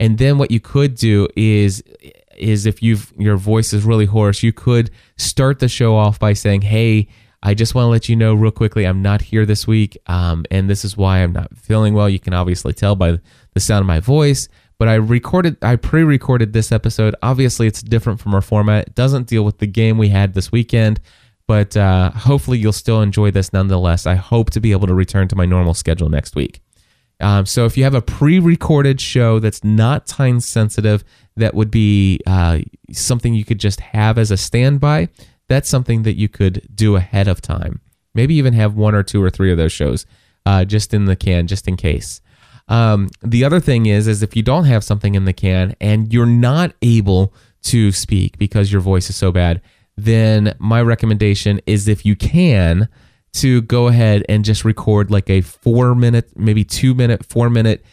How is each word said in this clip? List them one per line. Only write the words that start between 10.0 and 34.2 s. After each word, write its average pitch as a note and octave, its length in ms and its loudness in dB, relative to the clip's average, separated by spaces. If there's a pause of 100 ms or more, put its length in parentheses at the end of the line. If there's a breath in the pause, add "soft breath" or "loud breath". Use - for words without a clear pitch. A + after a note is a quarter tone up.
um, E2+ 440 -2
and F#2+ 180 0
this G2 160 -4
is G2 120 -10
why F#2+ 260 0
I'm F2 100 0
not E2 240 -8
feeling G#2+ 380 0
well." G#2 140 2
You G2 100 -2
can F2+ 160 -6
obviously F2+ 380 -2
tell G2+ 240 -2
by E2+ 240 0 (340 soft breath)
the - 60 -2
sound G2+ 220 0
of F#2+ 40 -2
my E2 140 0
voice, C#3+ 480 0 (300 soft breath)
but A2+ 100 2
I A2+ 60 4
recorded, A#2+ 680 0
I A#2+ 140 2
pre-recorded C3 760 0
this A2 200 -2
episode. A2 500 0
Obviously, B2+ 440 0
it's - 160 -4
different A2 380 -2
from G#2 140 -4
our G2 80 0
format. G#2+ 460 0
It - 60 -20
doesn't B2+ 340 0
deal A2 160 0
with G#2+ 140 -2
the G#2 120 -4 (100)
game A2 160 2
we G#2+ 140 2
had G2 240 0
this F#2+ 160 -4
weekend, A2+ 500 0 (480 soft breath)
but, G#2 280 0
uh, F#2 340 2
hopefully B2+ 480 0
you'll G#2+ 260 0
still A2 160 0
enjoy G#2 300 2
this F#2+ 220 -2
nonetheless. F#2 520 0
I F2+ 120 0
hope A2+ 340 -2
to G#2+ 100 -4
be A2 120 0
able F#2+ 160 0
to F2+ 60 0
return F#2 340 0
to F#2+ 80 -4
my F2+ 100 0
normal F2+ 280 0
schedule E2 360 -2
next D2 240 -4
week. - 260 -8 (600)
Um, G2+ 260 0
so A#2+ 180 -2
if A2+ 140 -2
you C3 60 2
have C#3 100 2
a A#2+ 80 0
pre-recorded D#3 960 2
show A#2 380 0
that's A2 260 -2
not A2 420 0
time B2+ 340 -2
sensitive, G#2+ 640 -2 (340 soft breath)
that A2 180 -2
would G#2+ 160 0
be, G#2 560 2
uh, E2+ 320 2 (340)
something A#2+ 400 -2
you A2 120 -2
could G#2+ 160 -4
just G2+ 200 -4
have A2 380 0
as G#2+ 120 0